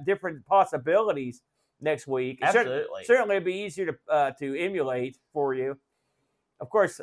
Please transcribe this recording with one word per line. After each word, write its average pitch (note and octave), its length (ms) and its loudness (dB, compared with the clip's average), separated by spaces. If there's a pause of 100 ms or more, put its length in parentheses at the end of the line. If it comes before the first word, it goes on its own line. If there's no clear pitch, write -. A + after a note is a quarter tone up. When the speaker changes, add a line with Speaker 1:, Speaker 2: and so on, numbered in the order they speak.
Speaker 1:
different F3+ 400 -2
possibilities D#3+ 960 2 (400)
next D3 260 -2
week. C3 360 -4
Cer-, F#3+ 160 4
Speaker 2:
Absolutely. F3+ 460 -2
Speaker 1:
certainly A3+ 320 4
it'd F3+ 100 -2
be F#3 80 -2
easier F#3+ 320 -6
to, D#3 120 -6 (120)
uh, D3 220 4
to C#3 260 -6
emulate C3+ 580 -2 (160)
for C#3 220 0
you. C3+ 240 -4 (840)
Of - 80 -10
course, G3 340 2